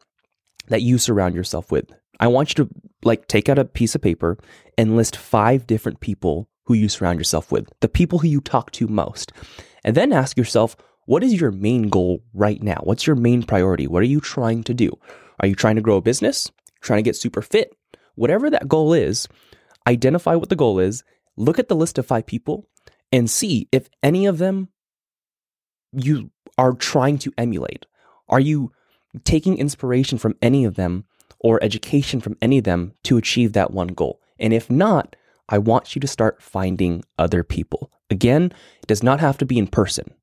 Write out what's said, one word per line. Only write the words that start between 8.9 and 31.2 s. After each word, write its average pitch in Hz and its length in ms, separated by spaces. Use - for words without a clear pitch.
And 113 100
then 240 180
ask 135 240
yourself, 113 400
"What 156 180
is 240 160
your 147 120
main 107 380
goal 90 340
right 104 300
now? 92 220
What's - 220
your 156 100
main 120 260
priority? 90 440
What 87 160
are 120 40
you 143 140
trying 117 440
to 120 100
do? 120 240
Are 95 60
you 98 80
trying 110 220
to 110 60
grow 107 140
a 92 60
business? - 480
Trying 104 180
to 110 100
get - 80
super - 260
fit?" - 320
Whatever 196 360
that 202 180
goal 156 240
is, 110 360
identify 131 480
what 170 160
the 196 60
goal 113 220
is, 98 260
look 139 220
at - 100
the 175 80
list 160 220
of 127 80
five 117 200
people, - 420
and 120 180
see - 420
if - 180
any 180 220
of 185 140
them 190 300
you 135 380
are 127 160
trying 139 460
to - 180
emulate. 113 480
Are 131 120
you 143 320
taking 165 360
inspiration 135 580
from 110 240
any 127 240
of 98 120
them 92 280